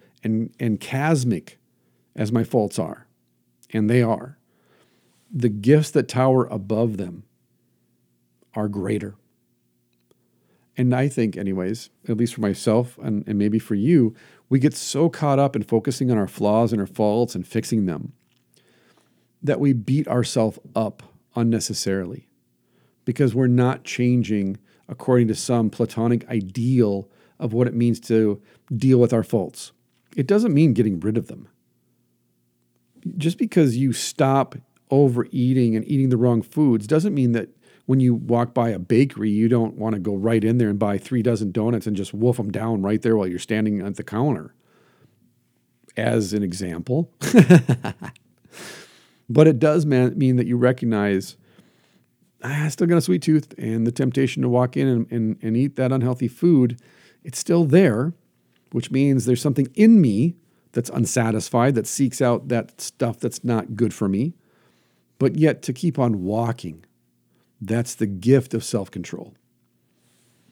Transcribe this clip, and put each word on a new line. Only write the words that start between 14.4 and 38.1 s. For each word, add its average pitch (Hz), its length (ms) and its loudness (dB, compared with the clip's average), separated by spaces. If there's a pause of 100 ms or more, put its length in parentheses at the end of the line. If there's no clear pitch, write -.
we 135 100 2
get 151 140 2
so 160 360 -2
caught 143 300 -2
up 139 160 0
in 110 80 -2
focusing 123 480 -2
on 113 60 2
our 98 100 0
flaws 107 460 0
and 107 80 -2
our 95 60 -4
faults 113 480 0
and 90 120 -8
fixing 110 380 -2
them 90 280 -6 (1300)
that - 180 -2
we 143 140 2
beat 127 340 -2
ourselves 113 520 -2 (160)
up 107 280 -4 (320)
unnecessarily 101 920 -4 (800)
because 127 280 0
we're 127 140 2
not 123 360 2
changing 107 760 0 (300)
according 123 420 0
to 107 60 -2
some 117 340 -2
platonic 117 580 -2
ideal 107 840 -2 (300)
of 117 140 -4
what 120 140 2
it 107 60 -4
means 117 260 0
to 110 420 0 (340)
deal 131 220 4
with 120 160 4
our 113 100 0
faults. - 480 -6 (440)
It 131 120 -2
doesn't 208 260 2
mean 147 200 4
getting 101 260 0
rid 110 180 -4
of - 100 -6
them. - 200 -18 (1700)
Just 165 200 -2
because 151 400 2
you 131 160 0
stop 135 600 0 (360)
overeating 127 840 2
and 110 120 -4
eating 135 220 0
the 123 80 2
wrong 120 240 2
foods 120 440 0
doesn't 160 280 0
mean 127 180 2
that 113 180 -4 (380)
when 135 120 2
you 123 140 4